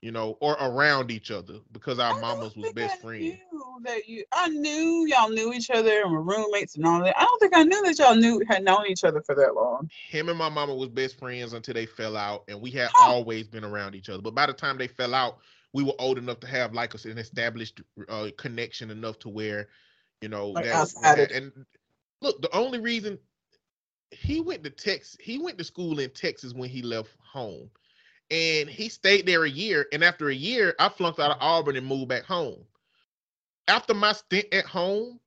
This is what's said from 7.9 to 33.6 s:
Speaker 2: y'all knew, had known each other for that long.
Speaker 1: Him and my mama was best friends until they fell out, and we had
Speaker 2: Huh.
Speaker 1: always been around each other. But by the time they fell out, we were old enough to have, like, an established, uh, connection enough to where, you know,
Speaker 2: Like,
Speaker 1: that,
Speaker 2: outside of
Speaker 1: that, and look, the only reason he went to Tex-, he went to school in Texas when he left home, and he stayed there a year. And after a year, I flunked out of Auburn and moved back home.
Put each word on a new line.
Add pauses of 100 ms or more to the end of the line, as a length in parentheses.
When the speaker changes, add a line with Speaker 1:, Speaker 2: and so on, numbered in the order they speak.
Speaker 2:
y'all
knew,
had
known
each
other
for
that
long. (180)
Speaker 1:
Him
and
my
mama
was
best
friends
until
they
fell
out,
and
we
had
Speaker 2:
Huh.
Speaker 1:
always
been
around
each
other.
But
by
the
time
they
fell
out, (340)
we
were
old
enough
to
have,
like, (120)
an
established, (280)
uh, (100)
connection
enough
to
where, (500)
you
know,
Speaker 2:
Like,
Speaker 1:
that,
Speaker 2:
outside
of
Speaker 1:
that,
and (560)
look,
the
only
reason (960)
he
went
to
Tex-,
he
went
to
school
in
Texas
when
he
left
home, (600)
and
he
stayed
there
a
year.
And
after
a
year,
I
flunked
out
of
Auburn
and
moved
back
home. (1040)